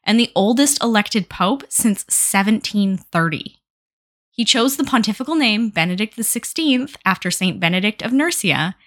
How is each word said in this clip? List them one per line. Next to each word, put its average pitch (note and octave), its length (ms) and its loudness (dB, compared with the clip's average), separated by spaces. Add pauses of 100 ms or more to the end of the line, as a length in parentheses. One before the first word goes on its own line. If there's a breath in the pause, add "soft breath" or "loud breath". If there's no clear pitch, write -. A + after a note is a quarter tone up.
and G#3+ 140 2
the A#3 180 2
oldest A#3+ 440 2
elected A3 480 0
pope G#3 400 -2
since - 400 0
seventeen G3 880 0
thirty. - 640 -4 (760)
He A#3 120 -2
chose C4 320 2
the D4+ 60 -2
pontifical C4 500 0
name A3+ 340 2
Benedict F3+ 480 -2
the A3+ 80 -6
sixteenth C4+ 800 -2
after F#3 260 0
Saint F3+ 300 -2
Benedict F#3 400 0
of A#3 140 -2
Nursia, G#3 640 0 (100)